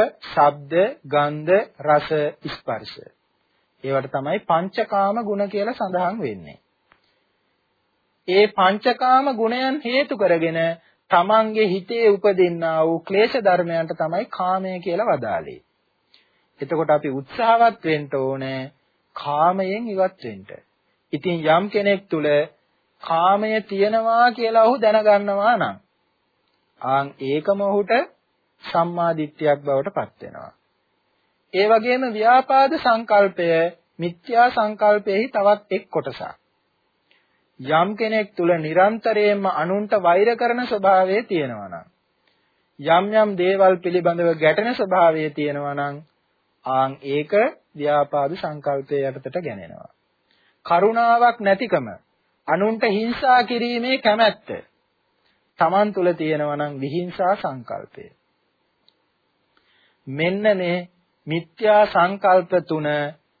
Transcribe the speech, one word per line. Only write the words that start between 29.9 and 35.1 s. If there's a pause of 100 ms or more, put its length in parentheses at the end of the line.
පත්
වෙනවා. (1040)
ඒ
වගේම
ව්‍යාපාද
සංකල්පය (460)
මිත්‍යා
සංකල්පයෙහි